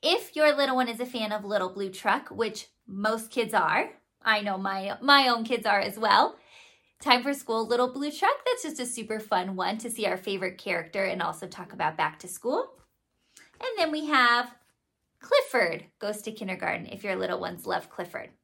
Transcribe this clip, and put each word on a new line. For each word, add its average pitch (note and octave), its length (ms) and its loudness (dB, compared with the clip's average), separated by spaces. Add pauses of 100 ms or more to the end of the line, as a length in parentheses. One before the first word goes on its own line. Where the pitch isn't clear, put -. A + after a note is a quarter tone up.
If - 320 0
your D4+ 220 6
little C4+ 220 2
one B3 100 2
is A3+ 140 -6
a B3 40 -2
fan A3 280 -4
of G#3+ 100 -4
Little F#3+ 300 0
Blue G3 160 -4
Truck, G#3 400 -2
which G#3+ 380 -4 (200)
most G#3+ 440 -2
kids A#3 220 -2
are, F#3+ 360 2 (340)
I G#3+ 160 2
know G3+ 180 -2
my, G3 440 -4
my C#4 260 8
own A#3 160 2
kids A3+ 220 -2
are G3+ 160 4
as G3 180 -4
well. G#3 380 6 (640)
Time B3 200 6
for C#4 120 -2
School, A3+ 340 -2
Little B3 240 2
Blue C#4+ 200 -4
Truck, A#4+ 340 2
that's B4 180 0
just D#4 160 -8
a B3 60 -4
super A3 340 -6
fun F#3+ 380 -2
one F#3 220 -2
to - 100 -8
see G#3 160 -4
our F#3 120 0
favorite F#3+ 400 -6
character F3 460 -4
and F#3 180 -2
also E3 260 -4
talk - 260 -16
about D#3 240 -2
back D#3 220 -2
to F#3 100 -16
school. E4+ 360 -2 (920)
And A#4+ 180 -6
then E4 140 0
we D#4 140 -4
have B3 500 2 (640)
Clifford E3+ 640 2 (160)
Goes G#3 220 -6
to A3 100 -8
Kindergarten, F#3 560 -6
if G3 160 -14
your G3 140 -4
little F#3 240 -4
ones F3 260 -8
love F3 220 -4
Clifford. - 400 -12 (140)